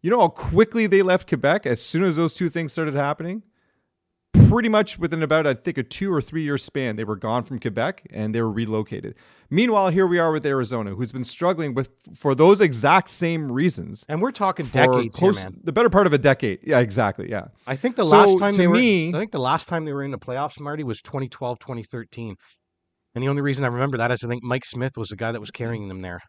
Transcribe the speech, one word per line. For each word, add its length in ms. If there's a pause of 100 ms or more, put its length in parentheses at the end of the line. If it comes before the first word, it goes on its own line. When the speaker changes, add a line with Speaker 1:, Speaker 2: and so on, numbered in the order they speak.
Speaker 1:
You 80
know 100
how 100
quickly 580
they 160
left 240
Quebec 400
as 120
soon 240
as 120
those 180
two 160
things 220
started 240
happening? 480 (1040)
Pretty 200
much 300
within 240
about, 240
I 80
think, 240
a 60
two 280
or 120
three 180
year 160
span, 380
they 80
were 140
gone 260
from 160
Quebec 520
and 220
they 80
were 100
relocated. 600 (380)
Meanwhile, 380
here 180
we 100
are 140
with 120
Arizona, 520
who's 160
been 120
struggling 520
with, 160 (240)
for 180
those 260
exact 520
same 400
reasons 580
Speaker 2:
And 120
we're 100
talking 340
Speaker 1:
for 80
Speaker 2:
decades 460
here, 140
Speaker 1:
close, 100
Speaker 2:
man. 200
Speaker 1:
the 80
better 180
part 180
of 60
a 40
decade. 460
Yeah, 160
exactly. 500
Yeah. 200 (180)
Speaker 2:
I 80
think 200
the 100
Speaker 1:
So, 40
Speaker 2:
last 300
time 140
Speaker 1:
to 40
Speaker 2:
they 100
were, 80
Speaker 1:
me 380
Speaker 2:
I 60
think 120
the 80
last 280
time 180
they 80
were 100
in 80
the 80
playoffs, 400
Marty, 240
was 180
twenty 280
twelve, 300
twenty 240
thirteen. 520 (800)
And 100
the 40
only 140
reason 240
I 20
remember 300
that 120
is 140
I 40
think 140
Mike 220
Smith 320
was 140
the 80
guy 160
that 80
was 100
carrying 380
them 120
there. 280